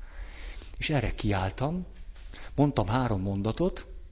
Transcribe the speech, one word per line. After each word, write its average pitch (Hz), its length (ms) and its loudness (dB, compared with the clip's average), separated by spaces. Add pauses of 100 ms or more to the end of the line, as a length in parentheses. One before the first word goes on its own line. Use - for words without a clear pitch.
(760)
És - 120 -2
erre 131 260 2
kiálltam, 110 720 0 (720)
mondtam 139 320 6
három 110 340 2
mondatot, 98 640 2 (240)